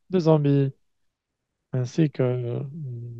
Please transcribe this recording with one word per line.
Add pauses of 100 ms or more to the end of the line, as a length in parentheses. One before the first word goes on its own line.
(100)
de
Zambie, (1000)
ainsi
que (580)